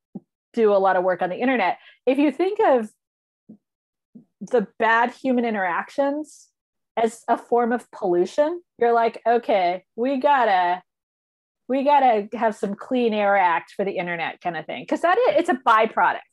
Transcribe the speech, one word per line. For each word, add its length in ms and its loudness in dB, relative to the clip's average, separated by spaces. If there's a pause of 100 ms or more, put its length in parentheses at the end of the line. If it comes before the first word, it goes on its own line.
(540)
do 200 4
a 40 4
lot 200 2
of 60 2
work 180 -2
on 80 -2
the 80 -8
internet, 400 -2 (280)
if 140 2
you 120 2
think 280 -2
of 300 2 (1500)
the 280 -2 (120)
bad 320 0
human 340 -2
interactions 1000 -4 (500)
as 300 -2
a 100 0
form 340 -2
of 200 -6
pollution, 720 -2 (180)
you're 140 2
like, 320 0
"Okay, 580 0 (120)
we 220 -2
gotta, 640 2 (840)
we 160 -2
gotta 500 2
have 220 -2
some 200 -6
Clean 380 -2
Air 240 2
Act 380 0
for 100 -4
the 120 -2
internet," 440 -6
kind 160 -6
of 80 -10
thing. 200 -12
'Cause 160 -4
that 160 2
is, 220 2
it's 100 0
a 60 0
byproduct, 640 2 (140)